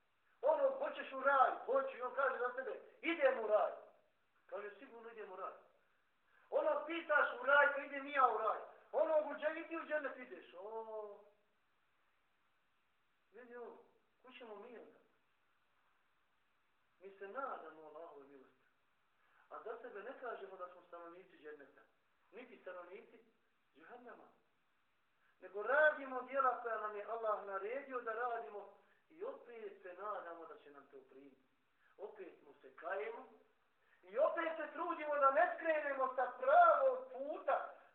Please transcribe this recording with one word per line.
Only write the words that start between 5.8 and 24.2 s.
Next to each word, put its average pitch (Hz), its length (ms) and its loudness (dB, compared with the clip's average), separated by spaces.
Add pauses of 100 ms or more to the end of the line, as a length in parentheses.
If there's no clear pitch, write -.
Ono, 302 360 2
pitaš 320 420 4 (120)
u 247 40 -8
raj, 285 300 8
pa 277 60 -4
idem 277 260 -6
i 294 60 -10
ja 254 220 6
u 214 40 0
raj. 185 200 0 (340)
Ono, 311 260 4
u 302 200 0
džennet, 311 280 -2
idi 330 100 -8
u 302 100 -8
džennet, 285 320 -4
ideš. 185 400 -16
O, 220 640 -10 (2000)
vidi 240 240 -16
ovo, 202 280 -12 (380)
ko 254 100 -20
ćemo 240 240 -12
mi 220 220 -14
onda? 151 220 -20 (2000)
Mi 190 180 -20
se 196 100 -12
nadamo 185 540 -8
Allahove 151 440 -16
milosti. 135 320 -20 (880)
A - 140 -14
za 226 200 -8
sebe 202 200 -12
ne 262 180 -12
kažemo 196 360 -10
da 180 120 -10
smo 175 140 -20
stanovnici 170 560 -18 (960)
niti 240 240 -16
stanovnici 180 640 -16 (580)
džehennema. 226 520 -18 (1120)